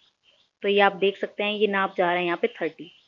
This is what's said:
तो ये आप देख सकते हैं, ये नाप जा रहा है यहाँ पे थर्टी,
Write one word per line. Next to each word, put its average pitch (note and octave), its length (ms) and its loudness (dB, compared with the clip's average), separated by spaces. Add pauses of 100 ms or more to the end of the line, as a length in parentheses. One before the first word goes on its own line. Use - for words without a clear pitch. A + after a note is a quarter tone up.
(640)
तो G#3 60 -2
ये G3+ 120 4
आप G3 140 6
देख F#3+ 220 0
सकते - 280 -8
हैं, G#3 80 -4
ये G#3 140 0
नाप G3 300 -2
जा F#3 80 2
रहा F3 100 2
है F3+ 100 -2
यहाँ F3 120 -2
पे A3+ 140 -2
थर्टी, D#3 340 -8 (240)